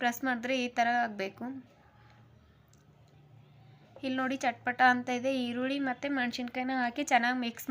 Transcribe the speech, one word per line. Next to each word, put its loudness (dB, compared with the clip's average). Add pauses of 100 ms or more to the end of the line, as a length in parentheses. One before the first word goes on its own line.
ಪ್ರೆಸ್ 0
ಮಾಡಿದ್ರೆ 0 (100)
ಈ -4
ಥರ 4 (140)
ಆಗಬೇಕು. -6 (2500)
ಇಲ್ಲಿ -2
ನೋಡಿ, 0
ಚಟ್ಪಟ -2 (140)
ಅಂತ -4 (100)
ಇದೆ. 0 (140)
ಈರುಳ್ಳಿ -2
ಮತ್ತು -4
ಮೆಣಸಿನ್ಕಾಯಿನ -2
ಹಾಕಿ -2
ಚೆನ್ನಾಗಿ 4
ಮಿಕ್ಸ್ -8